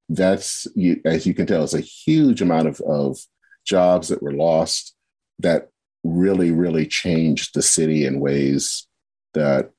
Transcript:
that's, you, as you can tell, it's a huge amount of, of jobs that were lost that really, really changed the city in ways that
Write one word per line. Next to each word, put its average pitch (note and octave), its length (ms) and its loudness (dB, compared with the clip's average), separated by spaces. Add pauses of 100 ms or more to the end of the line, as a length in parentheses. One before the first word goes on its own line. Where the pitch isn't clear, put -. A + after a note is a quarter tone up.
that's, F#2 680 -2
you, F2+ 280 2
as D#2+ 240 0
you F#2 60 0
can - 120 -2
tell, - 180 0
it's A#2+ 100 -4
a B2 80 -2
huge D#3 600 0
amount D#2+ 260 2
of, C#2+ 140 -6
of C#2+ 360 -2 (480)
jobs F2+ 420 2
that - 160 -4
were C#2+ 80 -6
lost D#2+ 640 0 (460)
that E2+ 280 0 (340)
really, F2 480 2
really E2 340 0
changed D#2+ 680 -2
the C#2+ 80 -2
city D#2 440 2
in C2+ 140 -4
ways C#2 680 -2 (460)
that C#2+ 460 0